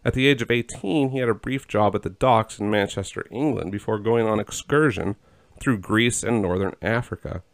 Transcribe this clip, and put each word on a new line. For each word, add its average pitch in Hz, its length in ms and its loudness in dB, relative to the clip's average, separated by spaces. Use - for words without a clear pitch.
At 120 100 0
the 131 120 2
age 135 160 4
of 110 80 -6
eighteen, 135 600 0
he 135 80 -4
had 123 100 0
a 110 60 2
brief 131 320 -6
job 104 280 2
at 101 80 -2
the 95 80 -6
docks 113 480 2
in 104 120 -2
Manchester, 101 600 -2
England, 110 420 -2
before 107 260 -4
going 113 280 2
on 107 140 2
excursion 107 760 0
through 120 180 0
Greece 110 440 2
and 117 180 0
northern 92 400 -2
Africa. - 640 -4